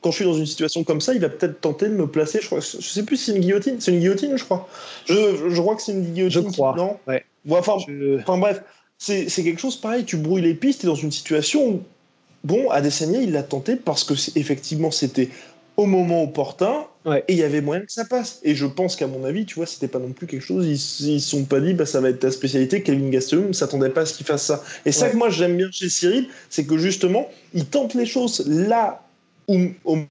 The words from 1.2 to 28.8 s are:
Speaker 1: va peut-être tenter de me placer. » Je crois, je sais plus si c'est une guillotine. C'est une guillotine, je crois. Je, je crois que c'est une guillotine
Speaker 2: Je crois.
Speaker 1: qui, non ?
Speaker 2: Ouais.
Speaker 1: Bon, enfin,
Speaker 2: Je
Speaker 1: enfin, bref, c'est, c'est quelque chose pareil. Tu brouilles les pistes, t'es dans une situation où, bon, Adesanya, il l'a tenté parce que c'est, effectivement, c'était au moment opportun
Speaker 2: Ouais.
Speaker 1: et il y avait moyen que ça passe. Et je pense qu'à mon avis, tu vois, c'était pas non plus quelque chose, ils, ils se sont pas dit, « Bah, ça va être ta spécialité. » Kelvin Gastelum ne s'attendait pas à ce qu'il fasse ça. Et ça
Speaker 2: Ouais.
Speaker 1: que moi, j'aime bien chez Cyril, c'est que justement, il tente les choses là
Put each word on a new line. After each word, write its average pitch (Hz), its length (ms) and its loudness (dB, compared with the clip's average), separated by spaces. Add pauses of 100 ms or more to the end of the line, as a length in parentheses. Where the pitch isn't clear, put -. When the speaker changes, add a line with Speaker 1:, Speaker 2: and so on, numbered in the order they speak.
Speaker 1:
va 165 100 2
peut-être 151 320 -4
tenter 156 260 0
de 214 60 0
me 180 140 0
placer. » 156 340 0
Je - 60 -10
crois, - 120 -2
je 151 60 -8 (140)
sais - 240 -4
plus 262 140 -2
si - 80 -4
c'est 208 120 0
une 190 40 2
guillotine. 196 380 2
C'est 190 120 0
une 175 80 4
guillotine, 196 380 2
je - 60 -4
crois. 185 240 -2 (380)
Je, 180 440 2
je 175 120 2
crois 208 140 2
que 214 60 -10
c'est - 100 -6
une 190 120 -2 (100)
guillotine 180 340 2
Speaker 2:
Je 185 60 -6
crois. 135 200 2
Speaker 1:
qui, 151 60 -2
non ? 196 180 -2 (100)
Speaker 2:
Ouais. 131 160 -2 (220)
Speaker 1:
Bon, 156 120 2
enfin, 196 200 2 (100)
Speaker 2:
Je 139 320 0
Speaker 1:
enfin, 180 180 0
bref, 202 240 2 (360)
c'est, 196 320 -2
c'est 180 140 -2
quelque 165 180 -2
chose 254 160 -4
pareil. 233 280 -4
Tu - 120 -4
brouilles 160 240 0
les 165 140 2
pistes, 262 260 0
t'es 185 60 0
dans 160 80 2
une 143 160 -4
situation 156 560 0
où, 190 140 0 (600)
bon, 220 260 2
Adesanya, 156 520 0
il 214 120 0
l'a 143 100 0
tenté 143 320 -2
parce - 280 -2
que 143 120 0
c'est, - 220 -4
effectivement, 151 540 -2
c'était 131 380 0 (480)
au 208 80 4
moment 175 380 4
opportun 190 640 -2 (200)
Speaker 2:
Ouais. 147 240 2
Speaker 1:
et 185 40 4
il 175 60 4
y 165 40 4
avait 147 180 2
moyen 147 240 -2
que - 80 -16
ça 226 100 -6
passe. 247 400 -4
Et 151 120 4
je 139 100 -2
pense 175 320 -2
qu'à 139 100 -2
mon 131 160 -6
avis, 165 220 -2
tu - 100 -14
vois, 165 100 -4
c'était - 220 -6
pas 127 120 -4
non 127 120 -8
plus 165 160 -12
quelque 131 160 -8
chose, 185 220 0
ils, 156 80 2 (400)
ils 143 80 0
se - 80 -6
sont 139 160 0
pas 135 160 2
dit, « 175 140 2
Bah, 160 100 2
ça 139 160 0
va 131 80 4
être 127 100 0
ta 131 100 4
spécialité. » 131 540 0
Kelvin 139 260 2
Gastelum 135 380 2
ne 190 60 -2
s'attendait 143 360 0
pas 165 120 0
à 156 40 2
ce 156 100 -6
qu'il - 100 -12
fasse 143 180 -2
ça. 143 180 -2 (240)
Et 147 60 2
ça - 140 2
Speaker 2:
Ouais. 233 60 2
Speaker 1:
que - 60 2
moi, 233 120 4
j'aime 175 260 2
bien 185 160 0
chez 185 160 -6
Cyril, 214 400 2 (220)
c'est 151 160 -2
que 156 120 2
justement, 190 520 2 (240)
il 165 120 0
tente 262 280 0
les 240 120 0
choses 233 400 -2
là 196 560 2 (460)